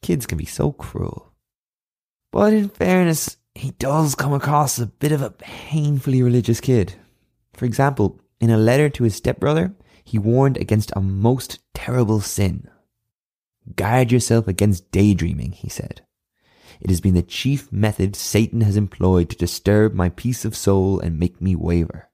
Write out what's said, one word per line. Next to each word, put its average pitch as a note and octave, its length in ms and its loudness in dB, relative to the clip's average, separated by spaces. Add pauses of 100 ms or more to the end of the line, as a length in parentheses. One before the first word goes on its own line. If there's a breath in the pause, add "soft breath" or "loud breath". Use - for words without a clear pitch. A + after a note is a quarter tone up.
Kids D#3 240 -4
can - 140 -6
be - 60 -6
so - 260 -4
cruel. - 600 -10 (1000)
But G#3 200 4
in G#3+ 160 2
fairness, F3+ 720 0 (160)
he C3 240 -10
does C#3+ 380 0
come C#3 180 -2
across C#3+ 460 0
a A#2 80 -4
bit D3+ 240 -2
of D3 100 0
a A#2 80 -6
painfully C#3+ 960 -2
religious A#2+ 360 2
kid. A2+ 360 0 (580)
For - 120 -6
example, B2 540 0 (200)
in A2+ 100 2
a A2+ 80 4
letter B2+ 320 4
to B2 140 -4
his A2+ 100 2
stepbrother, E3 600 -2 (280 soft breath)
he - 140 -6
warned B2 400 2
against - 380 -2
a G2+ 40 -2
most G2 600 -2 (160)
terrible A2 460 0
sin. - 460 -4 (1080)
"Guard A#2+ 360 2
yourself A#2 360 2
against F#2+ 420 0
daydreaming," F2+ 640 2
he - 180 -12
said. - 320 -12 (760 soft breath)
"It - 100 -6
has F2 120 2
been F#2+ 120 2
the F2 80 4
chief - 500 -4
method G2+ 440 -2
Satan A2+ 460 0
has G2+ 140 4
employed F#2 540 2
to - 80 -8
disturb G#2 560 2
my F2+ 160 0
peace - 340 -6
of A2 120 -6
soul F#2+ 440 0
and E2 200 -4
make F2 200 -2
me F#2 160 0
waver." E2 580 -2